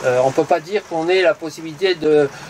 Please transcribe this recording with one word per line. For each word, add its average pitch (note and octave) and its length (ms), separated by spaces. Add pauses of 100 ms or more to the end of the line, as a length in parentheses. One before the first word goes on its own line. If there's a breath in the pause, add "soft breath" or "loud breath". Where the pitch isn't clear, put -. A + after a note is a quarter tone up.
Euh, B2+ 180
on C3+ 80
peut D#3+ 120
pas E3+ 160
dire F#3+ 280
qu'on E3 220
ait F#3 140
la E3 100
possibilité D#3+ 640
de, D3+ 340 (200 loud breath)